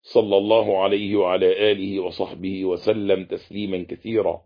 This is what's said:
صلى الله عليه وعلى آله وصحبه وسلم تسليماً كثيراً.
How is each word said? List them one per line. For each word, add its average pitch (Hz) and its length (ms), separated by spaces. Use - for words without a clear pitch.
صلى 104 360
الله 104 460
عليه 101 320
وعلى 95 560
آله 98 280
وصحبه 92 640
وسلم 95 600
تسليماً 92 640
كثيراً. 90 560